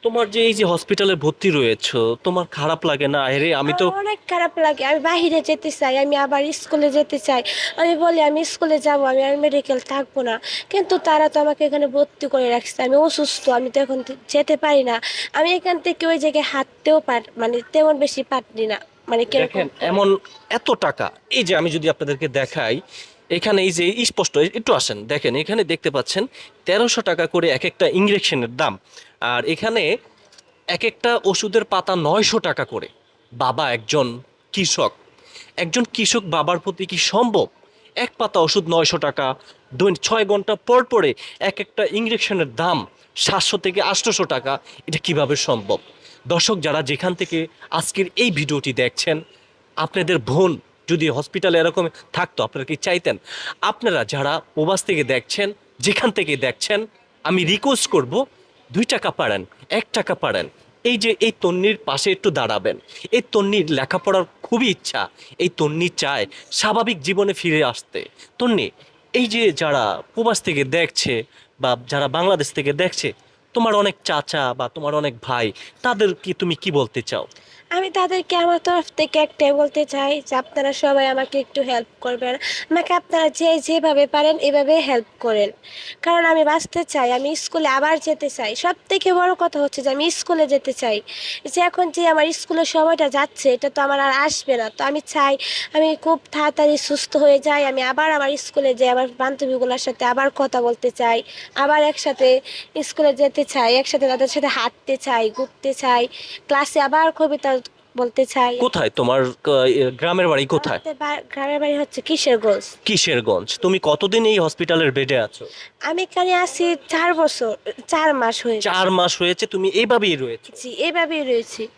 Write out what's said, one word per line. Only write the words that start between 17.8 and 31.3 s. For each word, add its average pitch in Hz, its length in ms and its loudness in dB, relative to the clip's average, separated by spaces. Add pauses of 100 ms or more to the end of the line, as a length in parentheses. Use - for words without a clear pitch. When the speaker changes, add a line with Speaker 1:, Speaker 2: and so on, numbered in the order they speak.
Speaker 2:
বেশি 277 240 0
পারি 220 440 -4
না, 208 140 -4 (260)
মানে, 233 180 0
কিরকম 254 220 2
Speaker 1:
দেখেন, 180 200 -2
Speaker 2:
করে। - 200 -6
Speaker 1:
এমন 196 300 4 (320)
এত 240 220 -2
টাকা, 143 400 -2 (180)
এই 254 140 0
যে 175 120 0
আমি 165 140 2
যদি 156 200 -2
আপনাদেরকে 143 380 -2
দেখাই, 131 540 -2 (480)
এখানে 196 320 0
এই 190 100 2
যে 185 340 0
স্পষ্ট, - 320 -2
একটু 208 360 0
আসেন, 110 340 -2
দেখেন, 135 280 -2
এখানে 196 280 -2
দেখতে 170 280 -2
পাচ্ছেন 160 340 -2 (400)
তেরোশো 226 360 0
টাকা 165 260 -2
করে 170 220 2
এক 131 160 0
একটা 170 220 0
ইনজেকশনের 156 680 0
দাম, 147 220 -2 (420)
আর 120 240 -2
এখানে 196 520 -2 (680)
এক 175 160 -4
একটা 233 420 0
ওষুধের 208 380 2